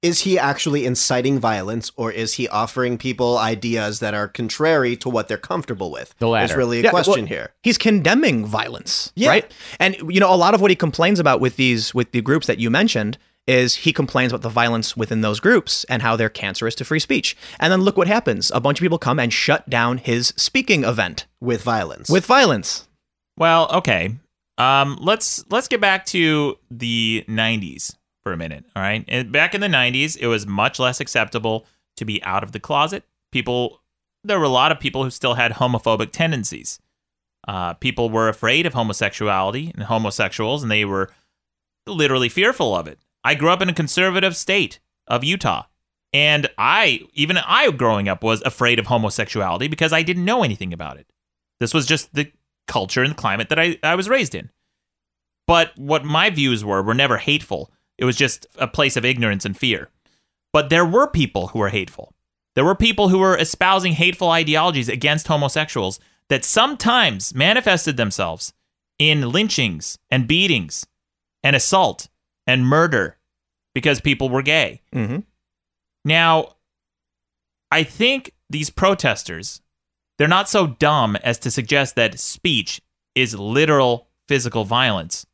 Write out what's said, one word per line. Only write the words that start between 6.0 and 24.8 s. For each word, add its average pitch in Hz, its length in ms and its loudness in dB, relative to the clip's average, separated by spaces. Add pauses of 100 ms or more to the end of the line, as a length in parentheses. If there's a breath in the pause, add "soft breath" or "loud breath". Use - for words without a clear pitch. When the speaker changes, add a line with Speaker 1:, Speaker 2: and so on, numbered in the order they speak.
Speaker 2:
The 117 80 0
latter. 101 240 2
Speaker 1:
Is 78 40 0
really 120 220 0
a 120 60 0
Speaker 3:
Yeah, - 80 6
well, 180 100 4
Speaker 1:
question 160 240 2
here. 80 260 -8 (120)
Speaker 3:
he's 233 140 2
condemning 196 680 2
violence, 110 680 -6
Speaker 1:
Yeah. 226 140 4
Speaker 3:
right? - 220 2 (280 loud breath)
And, 190 160 0 (120)
you 185 120 4
know, 190 120 6
a 190 40 6
lot 180 180 6
of 202 60 4
what 190 100 4
he 180 60 4
complains 175 420 2
about 147 220 4
with 127 160 0
these, 120 380 2
with 123 180 0
the 120 100 0
groups 139 240 0
that 104 140 0
you 117 100 0
mentioned 113 480 0 (300)
is 127 260 4
he - 180 0
complains 127 400 0
about 120 100 -6
the 117 60 -4
violence 117 480 0
within 110 260 -2
those 104 180 0
groups - 480 2
and 120 140 0
how 113 120 2
they're 110 140 0
cancerous 107 480 -6
to 135 80 -8
free 156 160 -2
speech. - 360 -4 (220 loud breath)
And 170 140 2
then 185 80 4
look 202 160 2
what 180 100 2
happens. 196 480 0
A 131 60 2
bunch 143 180 0
of - 40 -2
people 170 160 0
come 131 200 0
and 120 140 0
shut - 360 0
down 120 300 0
his 123 380 -2
speaking - 480 2
event. 110 420 -2 (140)
Speaker 1:
With 120 220 -2
violence. 107 460 -4
Speaker 3:
With 180 160 2
violence. 220 640 2 (500)
Speaker 4:
Well, 165 360 4
okay. 104 420 0 (440)
Um, 135 420 2